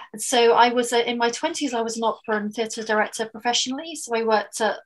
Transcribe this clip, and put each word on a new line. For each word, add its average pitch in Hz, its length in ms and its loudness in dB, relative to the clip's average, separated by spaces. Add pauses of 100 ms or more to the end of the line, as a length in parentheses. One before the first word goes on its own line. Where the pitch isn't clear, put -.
(140)
And 214 80 -8
so 233 320 4
I 240 160 6
was, 240 240 0
uh, 233 60 4
in 240 180 0
my 233 100 2
twenties, 294 460 -4
I 233 80 0
was 226 160 -4
an 226 60 -2
opera 220 340 -2
and 208 120 -4
theatre 220 320 -6
director 214 440 0
professionally. 254 680 -4
So 240 220 -6
I 226 80 0
worked 220 380 0
at 214 240 0